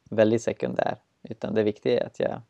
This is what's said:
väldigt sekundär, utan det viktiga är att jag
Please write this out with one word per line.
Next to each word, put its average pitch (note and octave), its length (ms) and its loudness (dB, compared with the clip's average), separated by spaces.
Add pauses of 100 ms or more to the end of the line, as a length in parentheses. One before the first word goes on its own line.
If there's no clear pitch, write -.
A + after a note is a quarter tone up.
väldigt A2 380 2
sekundär, - 540 -4 (260)
utan - 320 -8
det A2 80 2
viktiga A#2 380 0
är - 60 -2
att - 140 -14
jag - 300 -2